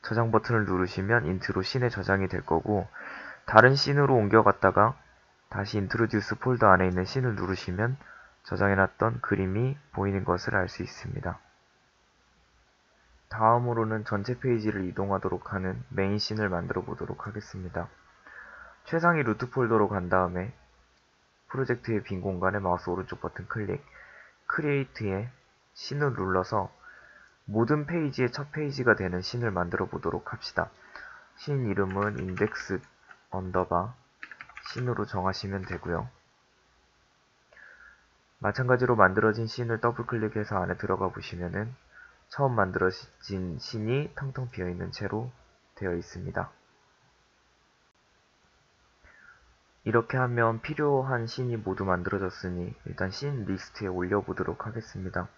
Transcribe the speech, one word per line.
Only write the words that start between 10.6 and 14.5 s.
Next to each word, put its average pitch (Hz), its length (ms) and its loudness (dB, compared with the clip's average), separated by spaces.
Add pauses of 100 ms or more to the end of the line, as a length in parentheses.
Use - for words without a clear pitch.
수 - 160 -8
있습니다. - 560 -8 (1900)
다음으로는 113 760 2
전체 107 340 -2
페이지를 107 480 0